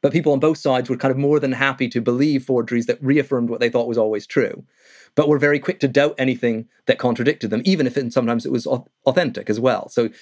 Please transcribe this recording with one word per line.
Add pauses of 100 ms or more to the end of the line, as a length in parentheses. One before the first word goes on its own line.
But
people
on
both
sides
were
kind
of
more
than
happy
to
believe
forgeries
that
reaffirmed
what
they
thought
was
always
true, (500)
but
were
very
quick
to
doubt
anything (200)
that
contradicted
them,
even
if
it,
sometimes
it
was
au-, (180)
authentic
as
well.
So (140)